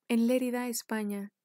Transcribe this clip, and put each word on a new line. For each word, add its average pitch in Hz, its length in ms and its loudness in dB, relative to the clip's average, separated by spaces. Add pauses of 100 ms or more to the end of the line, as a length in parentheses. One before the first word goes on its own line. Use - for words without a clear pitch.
En 233 200 4
Lérida, 247 400 0
España, 202 680 -6 (120)